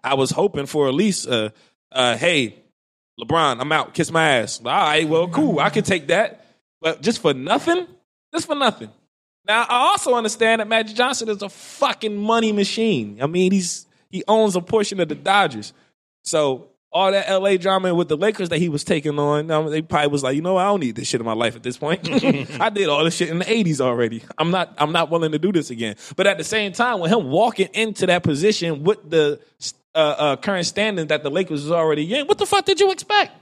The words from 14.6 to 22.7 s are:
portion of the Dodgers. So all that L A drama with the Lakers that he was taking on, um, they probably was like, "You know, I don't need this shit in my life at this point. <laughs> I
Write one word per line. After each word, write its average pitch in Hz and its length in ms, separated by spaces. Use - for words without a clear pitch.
portion 202 380
of 160 80
the 151 60
Dodgers. 143 580
So 143 440
all 190 200
that 190 160
L 190 180
A 196 120
drama 185 360
with 170 140
the 151 80
Lakers 196 320
that 165 100
he 175 120
was 143 120
taking 147 360
on, 147 320
um, 156 200
they 156 120
probably 151 260
was 143 140
like, 135 140
"You 156 60
know, 185 140
I 180 80
don't 202 160
need 117 160
this 107 120
shit 120 120
in 113 60
my 113 80
life 113 200
at 117 80
this 123 140
point. 160 320
<laughs> 196 520
I 220 100